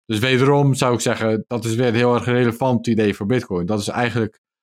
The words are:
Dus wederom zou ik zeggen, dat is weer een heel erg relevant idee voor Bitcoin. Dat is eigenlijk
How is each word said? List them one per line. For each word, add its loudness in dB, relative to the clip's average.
Dus -4
wederom 4
zou 2
ik -2
zeggen, -2
dat -6
is -4
weer 0
een 0
heel 2
erg -2
relevant 0
idee 2
voor -8
Bitcoin. -2
Dat -2
is -6
eigenlijk -4